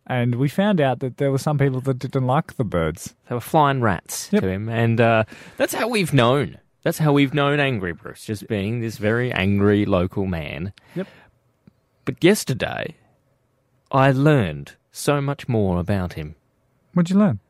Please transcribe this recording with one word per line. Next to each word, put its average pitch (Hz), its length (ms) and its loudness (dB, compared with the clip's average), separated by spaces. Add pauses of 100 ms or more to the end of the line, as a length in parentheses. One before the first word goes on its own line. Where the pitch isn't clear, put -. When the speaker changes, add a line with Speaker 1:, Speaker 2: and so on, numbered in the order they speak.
Speaker 1:
And 123 280 0
we 135 140 0
found 196 320 2
out 131 180 0
that 127 180 -6
there 139 140 0
were 135 60 2
some 151 200 0
people 135 240 0
that 127 180 -2
didn't 127 280 -2
like 139 300 -2
the 127 80 -2
birds. 82 500 -4 (140)
Speaker 2:
They 123 60 -4
were 123 40 -4
flying 139 400 2
rats - 540 -2
Speaker 1:
Yep. 101 100 2
Speaker 2:
to 95 60 -2
him, 98 180 -4
and, 113 320 2
uh, 113 240 4 (320)
that's - 180 -2
how 254 140 -2
we've 214 260 0
known. 127 440 2 (260)
That's 165 140 -2
how 151 160 2
we've 139 200 2
known 143 280 0
Angry 104 320 -2
Bruce, - 320 -18
just 110 240 -8
being 110 320 -4
this 113 160 -8
very 117 340 -2
angry 101 540 2
local 95 400 0
man. 85 480 -6 (220)
Speaker 1:
Yep. 190 120 -8 (960)
Speaker 2:
But - 180 -8
yesterday, 143 760 0 (960)
I 135 220 4
learned 127 640 0 (180)
so 143 300 -2
much 139 260 -6
more 98 320 2
about 92 340 -2
him. 78 220 -12 (580)
Speaker 1:
What'd 175 160 0
you 190 80 2
learn? 180 220 4 (100)